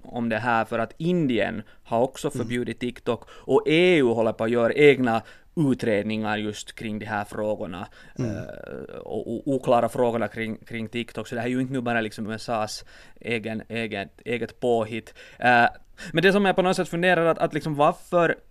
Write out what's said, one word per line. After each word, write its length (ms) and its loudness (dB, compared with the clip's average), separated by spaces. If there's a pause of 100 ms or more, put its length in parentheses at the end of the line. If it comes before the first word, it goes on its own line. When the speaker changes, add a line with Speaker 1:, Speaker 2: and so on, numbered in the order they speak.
Speaker 1:
om 280 -6
det 100 0
här, 260 2
för 140 -4
att 180 -4
Indien 640 0 (220)
har 180 0
också 260 -2
Speaker 2:
Mm. 100 -4
Speaker 1:
förbjudit 420 -4
TikTok 500 -4
och 380 2
E 300 6
U 60 4
håller 300 2
på 100 -4
att 80 0
göra 220 2
egna 480 6 (360)
utredningar 800 0
just 380 -8
kring 240 -8
de 60 -10
här 200 -4
frågorna, 640 -6 (320)
Speaker 2:
Mm. 120 -4
Speaker 1:
eh, 640 -12
och 360 -8
o-, 140 -6
oklara 440 2
frågorna 380 0
kring, 300 -8
kring 300 -10
TikTok. 400 -8
Så 80 -10
det 60 -6
här 60 -4
är 40 -2
ju 100 -2
inte 120 -4
nu 80 -4
bara, 200 0
liksom, 280 -6
U 40 -6
S 160 -10
A:s 340 -4 (380)
egen, 480 -6
eget, 560 -8
eget 340 -6
påhitt. 540 -2 (260)
Eh, 260 6 (480)
men 100 2
det 80 8
som 140 4
jag 100 4
på 60 2
något 140 2
sätt 140 -2
funderar 360 2
att, 120 2
att, 160 -2
liksom, 220 -2
varför, 600 2 (160)